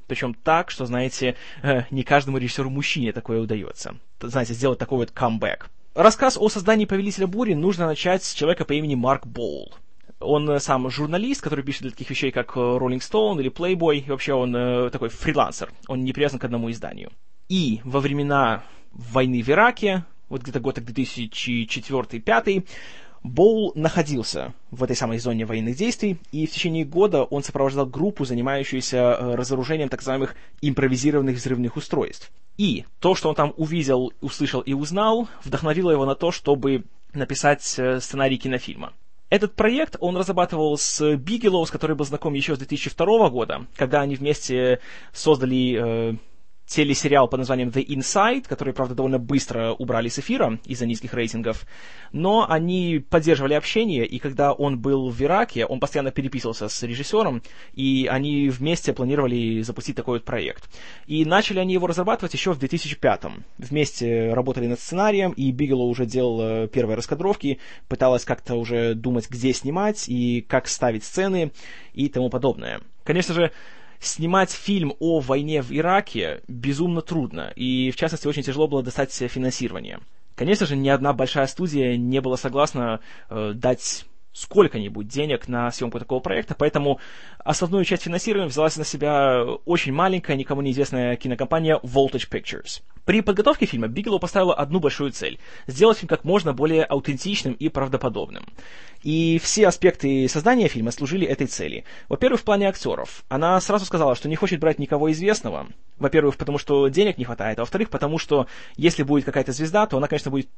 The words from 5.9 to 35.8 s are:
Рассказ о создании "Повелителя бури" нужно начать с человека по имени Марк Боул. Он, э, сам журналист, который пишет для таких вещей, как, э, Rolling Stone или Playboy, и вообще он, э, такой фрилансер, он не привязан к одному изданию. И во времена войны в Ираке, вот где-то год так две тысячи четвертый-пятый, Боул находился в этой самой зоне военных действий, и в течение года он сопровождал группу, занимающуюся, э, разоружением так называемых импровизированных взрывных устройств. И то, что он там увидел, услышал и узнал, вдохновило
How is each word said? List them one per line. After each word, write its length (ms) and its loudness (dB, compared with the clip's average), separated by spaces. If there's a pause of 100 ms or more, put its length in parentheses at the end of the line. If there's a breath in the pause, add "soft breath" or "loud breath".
Рассказ 420 6
о 120 2
создании 360 2
"Повелителя 420 -2
бури" 280 0
нужно 320 2
начать 360 2
с 100 -6
человека 320 2
по 80 -2
имени 220 0
Марк 320 0
Боул. 480 -6 (460)
Он, 280 2
э, 120 2
сам 300 0
журналист, 520 -2
который 220 -4
пишет 180 -6
для 80 -8
таких 200 -10
вещей, 200 -2
как, 260 -4
э, 40 0
Rolling 400 0
Stone 400 0
или 100 0
Playboy, 560 2
и 40 -4
вообще 220 -2
он, 220 2
э, 360 2
такой 180 -4
фрилансер, 640 0 (160)
он 160 -2
не 80 -2
привязан 260 0
к 60 -8
одному 260 -2
изданию. 400 -10 (380)
И 340 2
во 160 0
времена 640 2 (300 loud breath)
войны 500 0
в 60 -4
Ираке, 560 4 (240)
вот 140 -8
где-то 180 -4
год 160 -2
так 80 -8
две 100 -10
тысячи 720 -4
четвертый-пятый, 1000 0 (600 loud breath)
Боул 500 6
находился 800 0 (160)
в 140 -2
этой 100 0
самой 240 -2
зоне 280 -2
военных 280 -2
действий, 440 0 (120)
и 160 -2
в 60 -4
течение 320 -2
года 400 4
он 180 -2
сопровождал 440 0
группу, 380 -2
занимающуюся, 760 -2 (200)
э, 160 -2
разоружением 540 -2
так 100 -6
называемых 380 -2 (240 soft breath)
импровизированных 760 2
взрывных 400 -2
устройств. 540 -4 (260)
И 300 0 (120)
то, 160 4
что 140 0
он 80 0
там 200 2
увидел, 640 0
услышал 400 -2
и 120 -4
узнал, 560 2 (160 loud breath)
вдохновило 480 2